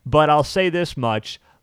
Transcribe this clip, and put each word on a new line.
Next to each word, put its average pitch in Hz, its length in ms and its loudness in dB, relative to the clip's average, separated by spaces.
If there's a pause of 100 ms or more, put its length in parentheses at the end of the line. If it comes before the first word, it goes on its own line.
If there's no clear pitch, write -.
but 151 240 2
I'll 151 140 4
say 190 260 -2
this 175 280 -4
much. 113 440 -4 (220)